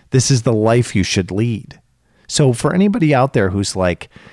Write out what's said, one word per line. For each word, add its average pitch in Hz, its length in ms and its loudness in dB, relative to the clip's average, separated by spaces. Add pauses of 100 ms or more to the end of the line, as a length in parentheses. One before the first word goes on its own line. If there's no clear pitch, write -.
(100)
This 135 200 0
is 123 120 -2
the 123 100 0
life 113 420 2
you 98 80 2
should 90 280 -2
lead. 110 500 -6 (480)
So 139 240 2
for 147 220 -2
anybody 190 400 2
out 127 180 2
there 113 160 0
who's 98 260 -4
like, 90 360 -2 (220)